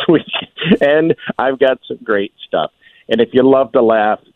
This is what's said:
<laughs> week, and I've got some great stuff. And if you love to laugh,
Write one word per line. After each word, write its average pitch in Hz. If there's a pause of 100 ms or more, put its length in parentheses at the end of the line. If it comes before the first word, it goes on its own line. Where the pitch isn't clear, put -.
<laughs> -
week, 160 (560)
and 151 (220)
I've 131
got 131
some -
great 104 (140)
stuff. 78 (380)
And 120
if 113
you 127
love 135
to 131
laugh, 107 (160)